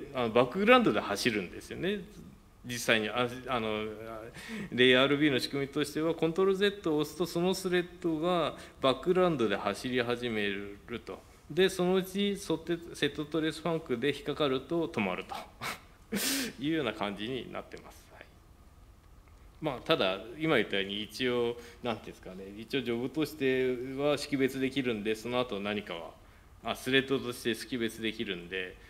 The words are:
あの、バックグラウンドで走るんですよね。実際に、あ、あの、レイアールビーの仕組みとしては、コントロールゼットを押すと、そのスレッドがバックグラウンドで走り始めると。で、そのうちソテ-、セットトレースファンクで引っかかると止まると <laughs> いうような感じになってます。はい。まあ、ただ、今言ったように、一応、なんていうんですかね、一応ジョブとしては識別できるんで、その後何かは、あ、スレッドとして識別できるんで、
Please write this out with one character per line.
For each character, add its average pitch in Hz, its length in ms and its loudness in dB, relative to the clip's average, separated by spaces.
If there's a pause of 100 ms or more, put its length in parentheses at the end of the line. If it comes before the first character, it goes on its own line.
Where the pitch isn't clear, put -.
(160)
あ 127 80 0
の、 113 60 0
バ 120 160 6
ッ 127 60 -2
ク 190 80 -2
グ 208 60 2
ラ 254 120 10
ウ - 20 6
ン 226 40 4
ド 147 80 6
で 104 80 2
走 101 300 0
る 104 120 0
ん 85 100 -8
で 95 100 -12
す - 100 -14
よ 117 60 -10
ね。 190 220 -2 (640)
実 123 140 -8
際 113 220 4
に、 107 80 -2
あ、 120 180 0 (200)
あ 127 120 0
の、 110 260 -2 (840)
レ 123 160 8
イ 127 100 10
ア 131 80 8
ー - 40 6
ル 143 80 4
ビ 147 120 4
ー - 20 4
の 123 80 4
仕 - 100 -2
組 139 140 -2
み 131 40 -2
と 147 160 -2
し 147 100 -4
て 156 80 -2
は、 160 140 0
コ 160 120 2
ン 165 60 0
ト 190 100 2
ロ 196 80 6
ー - 20 2
ル 190 40 -2
ゼ 202 100 4
ッ 202 140 -4
ト 156 140 2
を - 40 2
押 151 120 -2
す - 60 -12
と、 175 80 0
そ 170 140 -2
の 185 140 2
ス 185 160 -4
レ 180 100 2
ッ 175 80 -2 (140)
ド 160 180 0
が 165 360 2 (260)
バ 131 140 6
ッ - 40 -6
ク 180 140 2
グ 185 80 6
ラ 180 60 8
ウ - 20 4
ン 156 80 2
ド 113 100 4
で 101 80 2
走 101 340 -2
り 123 120 2
始 120 280 -2
め 107 180 0
る 101 300 -6 (280)
と。 92 160 -12 (320)
で、 185 160 4
そ 180 160 0
の 185 100 4
う 185 80 2
ち 202 320 0
ソ 165 220 -2
テ-、 170 200 -4 (180)
セ 147 120 2
ッ 143 80 -8
ト 151 100 -6
ト 160 140 -2
レ 156 100 0
ー - 20 0
ス - 100 -10
フ 175 60 -4
ァ 165 80 0
ン 165 60 -2
ク 127 160 -2
で 139 160 0
引 - 80 -12
っ - 20 -16
か 147 100 -4
か 147 140 0
る 131 140 0
と 165 260 -2
止 - 120 -4
ま 92 160 0
る 92 100 -6
と - 100 -10 (580)
<laughs> 254 640 -4
い 143 100 -2
う - 20 0
よ 160 100 0
う 127 40 -2
な 110 80 0
感 101 220 -4
じ 104 120 -6
に 117 240 -8
な 98 100 -8
っ - 40 -10
て - 120 -16
ま - 140 -20
す。 - 120 -20 (100)
は - 60 -20
い。 - 60 -20 (1400)
ま 151 140 -2
あ、 113 60 -10
た 160 140 2
だ、 98 240 2 (200)
今 160 160 2
言 107 100 6
っ - 20 -4
た 101 100 -2
よ 98 60 2
う - 20 -4
に、 101 180 -4
一 127 260 -2
応、 120 280 0 (260)
な 120 100 -2
ん 123 40 -4
て - 60 -16
い - 20 -20
う - 20 -18
ん - 40 -10
で - 40 -16
す - 60 -20
か 92 120 -12
ね、 95 120 -12 (120)
一 113 200 -4
応 131 40 0
ジ 120 100 -2
ョ 117 100 -2
ブ 135 80 -2
と 151 160 -2
し 151 120 -6
て 131 380 2 (200)
は 143 220 2
識 - 180 -4
別 135 240 2
で 131 120 2
き 139 100 -2
る 123 120 0
ん 104 100 -4
で、 110 120 0
そ 110 140 -6
の 123 100 2
後 101 200 -2
何 104 240 -2
か 92 100 -10
は、 82 180 -8 (520)
あ、 113 120 -4
ス - 140 -6
レ 135 100 8
ッ 131 80 4
ド 135 120 2
と 120 120 -6
し - 120 -10
て 117 100 2
識 123 240 -4
別 113 240 -2
で 110 120 -2
き 113 120 -4
る 95 100 -4
ん 87 140 -10
で、 92 260 -6 (140)